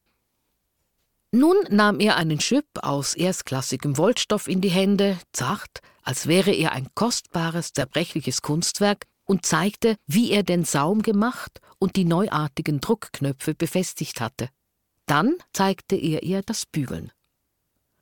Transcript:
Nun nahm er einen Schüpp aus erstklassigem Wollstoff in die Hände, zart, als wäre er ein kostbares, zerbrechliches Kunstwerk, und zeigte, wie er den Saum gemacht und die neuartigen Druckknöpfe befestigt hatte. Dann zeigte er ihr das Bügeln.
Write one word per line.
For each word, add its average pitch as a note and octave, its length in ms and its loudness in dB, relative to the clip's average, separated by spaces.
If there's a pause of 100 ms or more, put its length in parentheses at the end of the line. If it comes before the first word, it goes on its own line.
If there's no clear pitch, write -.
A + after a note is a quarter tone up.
(1300)
Nun D#4 260 6 (120)
nahm G#3 320 4
er G3+ 160 4
einen D#3+ 240 0
Schüpp - 280 0 (120)
aus C#3 340 -2
erstklassigem C#3+ 840 -2
Wollstoff G#3 500 0
in F#3 120 0
die G3 100 2
Hände, F#3+ 480 2 (140)
zart, - 480 -6 (220)
als - 240 -4
wäre F3+ 260 4
er D#3+ 200 0
ein B2+ 220 -8
kostbares, E3+ 800 -4
zerbrechliches D3 680 -4
Kunstwerk, G3+ 640 -2 (200)
und G3 200 0
zeigte, G#3 500 0 (100)
wie G#3 260 2
er G#3 100 4
den F3 220 0
Saum E3 380 2
gemacht A3 580 -2 (180)
und F#3+ 180 0
die F#3+ 80 4
neuartigen D#3 760 0
Druckknöpfe - 760 -4
befestigt - 640 -4
hatte. A#2+ 280 -6 (580)
Dann E3+ 280 2 (180)
zeigte G3 440 -2
er D#3 260 -2
ihr F#3+ 200 -2
das - 240 -6
Bügeln. F#2+ 440 -6 (920)